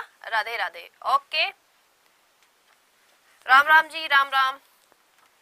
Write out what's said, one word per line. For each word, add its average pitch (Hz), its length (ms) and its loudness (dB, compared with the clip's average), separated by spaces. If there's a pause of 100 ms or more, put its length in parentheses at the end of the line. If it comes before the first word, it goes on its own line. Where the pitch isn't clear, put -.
(280)
राधे 220 280 -6
राधे। 175 320 -10 (180)
ओके, 311 420 -4 (2000)
राम 269 200 6
राम 320 220 4
जी, 320 180 -12
राम 277 220 2
राम। 269 300 -2 (840)